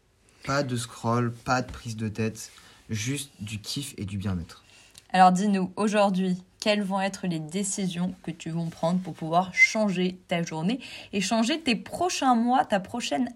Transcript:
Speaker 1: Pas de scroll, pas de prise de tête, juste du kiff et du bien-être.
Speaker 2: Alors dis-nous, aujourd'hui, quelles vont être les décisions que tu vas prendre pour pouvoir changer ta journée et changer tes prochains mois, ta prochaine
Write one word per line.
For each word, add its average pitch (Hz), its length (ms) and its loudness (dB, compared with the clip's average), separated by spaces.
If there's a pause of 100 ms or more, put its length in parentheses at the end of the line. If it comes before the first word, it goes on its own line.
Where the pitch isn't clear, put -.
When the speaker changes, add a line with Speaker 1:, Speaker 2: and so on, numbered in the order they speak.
(440)
Speaker 1:
Pas 139 180 0
de 127 140 -2
scroll, 117 560 0
pas 127 300 -2
de - 80 -12
prise 113 260 -10
de 110 120 -4
tête, 110 420 -4 (400)
juste 120 400 -4 (100)
du 107 200 -8
kiff - 360 -8
et 101 80 -6
du 98 140 -6
bien-être. 92 460 -4 (460)
Speaker 2:
Alors 185 200 10
dis-nous, 190 460 2
aujourd'hui, 196 640 2 (160)
quelles 208 240 2
vont 196 180 -2
être 196 260 -2
les 160 120 0
décisions 180 840 -4
que - 80 -8
tu 165 200 -8
vas 165 200 -2
prendre 175 280 0
pour 185 160 -6
pouvoir 170 400 0
changer 185 640 2 (100)
ta 170 140 0
journée 170 380 -2 (320)
et 202 80 0
changer 233 400 2
tes 233 160 0
prochains 302 580 2
mois, 240 300 4
ta 202 160 2
prochaine 240 560 -4